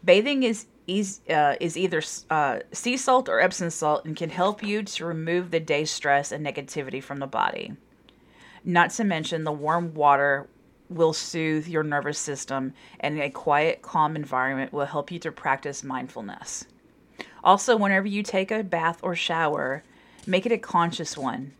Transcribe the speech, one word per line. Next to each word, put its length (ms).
Bathing 400
is 220
eas-, 320
uh, 300
is 180
either 200
s-, 320
uh, 300
sea 240
salt 320
or 140
Epsom 280
salt 360
and 100
can 140
help 340
you 180
to 240
remove 460
the 80
day's 320
stress 400
and 120
negativity 600
from 160
the 80
body. 480
Not 280
to 120
mention, 400
the 80
warm 420
water 540
will 220
soothe 560
your 160
nervous 340
system, 560
and 180
a 100
quiet, 520
calm 340
environment 560
will 140
help 260
you 80
to 140
practice 500
mindfulness. 840
Also, 320
whenever 320
you 160
take 280
a 120
bath 400
or 120
shower, 680
make 200
it 80
a 40
conscious 600
one. 420